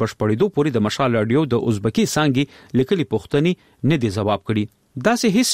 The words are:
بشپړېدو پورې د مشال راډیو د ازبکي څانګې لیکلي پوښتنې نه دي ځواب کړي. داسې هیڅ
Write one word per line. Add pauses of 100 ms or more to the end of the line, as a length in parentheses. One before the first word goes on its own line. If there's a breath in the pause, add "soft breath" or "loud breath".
بشپړېدو (100)
پورې
د
مشال
راډیو
د
ازبکي (100)
څانګې
لیکلي
پوښتنې (400 soft breath)
نه
دي
ځواب
کړي. (420)
داسې (100)
هیڅ